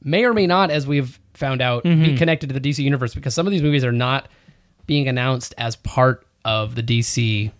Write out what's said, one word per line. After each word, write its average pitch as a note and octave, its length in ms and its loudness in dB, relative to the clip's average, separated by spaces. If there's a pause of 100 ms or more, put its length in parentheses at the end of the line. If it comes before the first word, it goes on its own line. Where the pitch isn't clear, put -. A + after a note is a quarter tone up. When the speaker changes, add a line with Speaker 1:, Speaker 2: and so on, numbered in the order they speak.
Speaker 1:
may F3 220 0
or A#3+ 80 2
may G#3 140 2
not, F3+ 220 2
as D3 180 -2
we've C#3 320 -2 (140)
found C3+ 280 -4
out, B2 220 0
be F3 60 2
Speaker 2:
Mm-hmm. D#3+ 280 4
Speaker 1:
connected D#3+ 300 0
to C3+ 60 -8
the C3+ 80 -4
D C#3+ 100 -2
C C#3 120 -2
universe, C3 300 0
because B2 200 -6
some E3+ 120 0
of G3+ 60 0
these F3+ 100 0
movies D3 220 2
are B2 80 0
not B2 380 -2 (560)
being C#3+ 240 0
announced B2+ 480 -2
as A#2 180 -6
part - 500 0 (200)
of A2 300 -2
the A#2+ 60 -4
D A#2 200 0
C G#2+ 580 -2